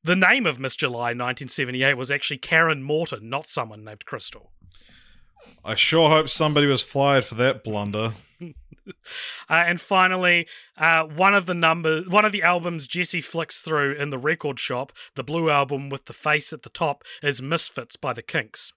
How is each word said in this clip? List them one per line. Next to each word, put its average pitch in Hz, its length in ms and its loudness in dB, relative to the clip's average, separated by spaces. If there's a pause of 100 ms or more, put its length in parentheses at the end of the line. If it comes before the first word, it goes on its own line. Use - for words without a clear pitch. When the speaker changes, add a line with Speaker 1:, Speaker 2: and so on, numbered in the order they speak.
Speaker 1:
The 175 140 2
name 196 300 4
of 131 120 -2
Miss 135 180 -4
July 120 360 -2
nineteen 123 360 -4
seventy-eight 131 500 0
was 131 120 -6
actually 143 280 -4
Karen 160 440 2
Morton, 143 460 -4
not 139 180 -6
someone 107 380 -6
named 107 220 -18
Crystal. - 460 -12 (1120)
Speaker 2:
I 107 100 -6
sure 156 340 4
hope 156 220 6
somebody 147 360 4
was 135 160 4
fired 139 420 2
for - 120 -12
that 127 280 0
blunder. 107 480 -2 (280)
Speaker 1:
<laughs> 170 140 -14 (920)
Uh, 165 180 4
and 170 140 -2
finally, 180 680 2 (300)
uh, 160 260 4
one 175 300 4
of 185 120 2
the 180 80 -2
number, 165 540 2
one 208 160 4
of 208 80 0
the 196 100 -4
albums 170 460 0
Jesse 175 320 -4
flicks - 400 -6
through 143 320 -2
in 147 180 -6
the 135 80 -6
record 143 400 -4
shop, 127 340 -6 (220)
the 131 80 -8
blue 160 260 -2
album 139 420 0
with 139 160 -10
the 117 60 -18
face 151 400 -2
at 147 100 -14
the - 80 -20
top, - 340 -4 (180)
is 139 180 0
Misfits 135 560 -4
by 127 160 -6
the 117 100 -10
Kinks. - 540 -8